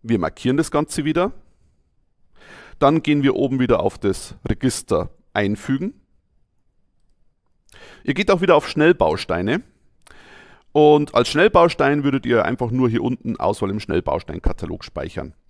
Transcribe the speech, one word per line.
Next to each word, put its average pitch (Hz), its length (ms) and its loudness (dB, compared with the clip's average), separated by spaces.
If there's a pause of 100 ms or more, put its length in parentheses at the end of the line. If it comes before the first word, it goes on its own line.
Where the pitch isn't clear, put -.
Wir 113 160 0
markieren 123 400 -2
das 160 140 -2
Ganze 147 340 -2
wieder. 170 280 0 (1500)
Dann 151 240 2
gehen 147 180 0
wir 135 140 2
oben 131 240 -2
wieder 120 220 2
auf - 180 -4
das - 360 -4 (140)
Register - 640 -2 (220)
einfügen. 131 600 -2 (2000)
Ihr 139 120 -4
geht 196 160 0
auch 175 100 2
wieder 180 140 6
auf 151 120 2
Schnellbausteine. 98 920 0 (1080)
Und 151 420 4
als 120 140 2
Schnellbaustein 151 760 2
würdet 135 220 0
ihr 117 200 2
einfach 120 260 -4
nur 127 180 2
hier 113 140 0
unten 123 340 -6
Auswahl 101 320 -2
im 101 100 -6
Schnellbausteinkatalog - 1040 -4
speichern. - 520 -12 (140)